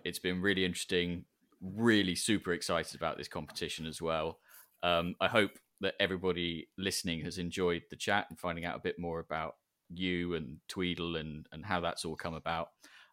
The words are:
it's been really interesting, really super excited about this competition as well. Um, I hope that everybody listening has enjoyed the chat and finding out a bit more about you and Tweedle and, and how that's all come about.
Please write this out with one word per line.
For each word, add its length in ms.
it's 140
been 240
really 240
interesting, 580
really 520
super 380
excited 440
about 200
this 120
competition 580
as 160
well. 380
Um, 400
I 60
hope 240
that 180
everybody 800
listening 440
has 180
enjoyed 500
the 80
chat 320
and 100
finding 280
out 100
a 60
bit 160
more 220
about 340
you 460
and 240
Tweedle 480
and, 340
and 140
how 160
that's 240
all 120
come 180
about. 340